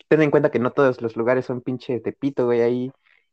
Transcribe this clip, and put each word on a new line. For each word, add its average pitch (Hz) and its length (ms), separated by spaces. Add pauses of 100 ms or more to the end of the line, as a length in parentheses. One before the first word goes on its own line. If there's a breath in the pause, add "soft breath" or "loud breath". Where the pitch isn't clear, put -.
Ten 156 120
en 147 100
cuenta 147 200
que 113 80
no 123 120
todos 131 300
los 117 140
lugares 123 300
son 123 160
pinche 127 400
Tepito, 135 440
güey, 120 160
ahí 123 300 (420)